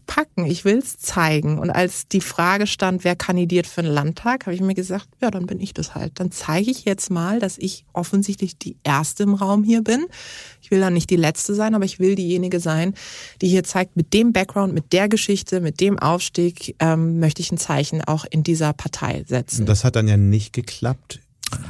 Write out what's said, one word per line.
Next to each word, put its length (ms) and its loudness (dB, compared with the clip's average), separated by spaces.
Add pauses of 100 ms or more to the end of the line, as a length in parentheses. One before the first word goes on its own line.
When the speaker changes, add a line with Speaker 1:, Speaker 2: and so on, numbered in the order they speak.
Speaker 1:
packen, 380 -2
ich 220 -4
will's 320 0
zeigen. 600 0
Und 120 -2
als 360 0
die 140 0
Frage 460 0
stand, 360 -2
wer 140 2
kandidiert 500 0
für 160 -6
den 80 -2
Landtag, 540 -2
habe 100 -6
ich 60 -6
mir 140 0
gesagt, 340 -6 (140)
ja, 80 0
dann 160 -6
bin 120 -6
ich 140 -8
das 220 -8
halt. 260 -8
Dann 100 -2
zeige 400 -2
ich 140 -6
jetzt 260 -2
mal, 300 0
dass 160 -4
ich 380 -8
offensichtlich 640 -2
die 260 -12
Erste 380 0
im 120 4
Raum 300 2
hier 180 4
bin. 220 0 (560)
Ich 100 -20
will 100 4
dann 120 2
nicht 160 0
die 80 4
Letzte 380 0
sein, 200 2
aber 120 2
ich 120 -8
will 160 4
diejenige 460 0
sein, 340 0 (460)
die 80 2
hier 160 4
zeigt, 320 -2
mit 160 0
dem 220 6
Background, 400 0
mit 180 -2
der 160 4
Geschichte, 520 0
mit 200 -4
dem 180 4
Aufstieg, 800 0
ähm, 400 2
möchte 220 2
ich 100 -6
ein 80 -2
Zeichen 460 -2
auch 260 -2
in 140 2
dieser 300 2
Partei 520 -6
setzen. 360 -2
Speaker 2:
Und 40 2
das 160 4
hat 140 2
dann 120 4
ja 100 6
nicht 340 4
geklappt. 680 -6 (500)